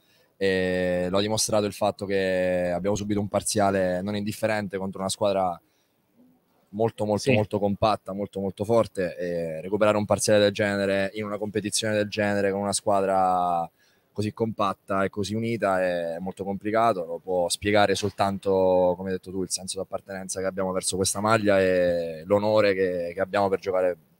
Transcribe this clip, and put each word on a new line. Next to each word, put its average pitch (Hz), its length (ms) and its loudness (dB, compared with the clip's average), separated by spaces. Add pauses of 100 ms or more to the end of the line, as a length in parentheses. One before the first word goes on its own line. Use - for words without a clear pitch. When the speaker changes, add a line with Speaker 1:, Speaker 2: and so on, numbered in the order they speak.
(380)
Speaker 1:
e 92 720 2
lo 95 80 2
ha - 20 4
dimostrato 107 460 0
il 101 80 -4
fatto 104 320 -2
che 92 680 0
abbiamo 98 220 -2
subito 101 240 -2
un 101 80 -4
parziale 98 760 0
non 104 140 -4
indifferente 104 600 -4
contro 95 240 -6
una 95 100 -2
squadra 95 500 0 (1120)
molto, 110 360 -2
molto, 104 160 0
Speaker 2:
Sì. 135 100 4
Speaker 1:
molto 107 260 2
compatta, 101 540 0
molto, 98 280 -8
molto 98 240 -6
forte, 101 520 0
e 85 460 -4
recuperare 104 340 2
un 104 80 0
parziale 104 360 4
del 101 120 4
genere 98 600 0
in 107 100 -6
una 104 140 -8
competizione 107 560 -2
del 104 140 2
genere 101 420 0
con 98 100 -2
una 101 140 -2
squadra 92 920 2 (440)
così 104 220 -4
compatta 98 720 -2
e 95 40 0
così 101 260 -4
unita 107 460 0
è 87 380 0
molto 92 260 -8
complicato. 104 600 0
Lo 85 160 -6
può 90 260 0
spiegare 101 460 4
soltanto, 95 1000 2
come 95 140 -8
hai 92 60 -4
detto 90 140 -14
tu, 95 120 -4
il 90 80 -6
senso 92 280 -8
d'appartenenza 95 600 -8
che 95 60 -4
abbiamo 95 260 -2
verso 92 240 -4
questa 95 240 0
maglia 104 420 2
e 87 640 0
l'onore 104 480 4
che, 90 400 -2
che 92 60 -4
abbiamo 98 280 0
per 95 120 0
giocare 92 360 0 (240)